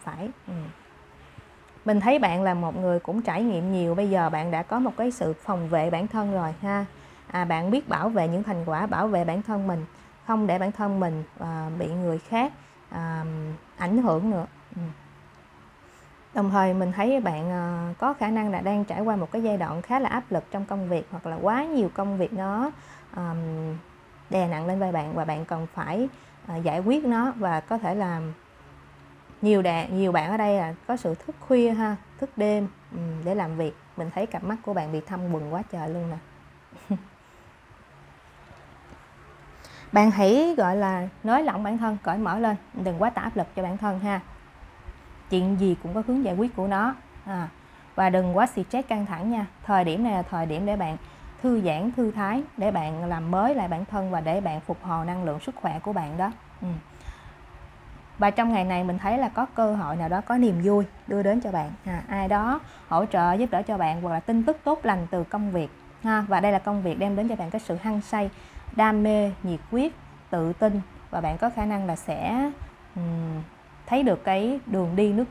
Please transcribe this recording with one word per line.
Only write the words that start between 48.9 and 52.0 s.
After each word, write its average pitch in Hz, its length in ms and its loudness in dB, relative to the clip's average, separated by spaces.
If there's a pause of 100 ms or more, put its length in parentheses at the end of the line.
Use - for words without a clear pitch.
thẳng 185 240 -4
nha. 214 160 0 (180)
Thời 190 200 4
điểm 175 200 2
này 226 80 2
là 185 100 2
thời 165 240 -2
điểm 160 200 -2
để 202 100 0
bạn 156 200 -2 (460)
thư 247 180 4
giãn, 180 320 0
thư 240 180 2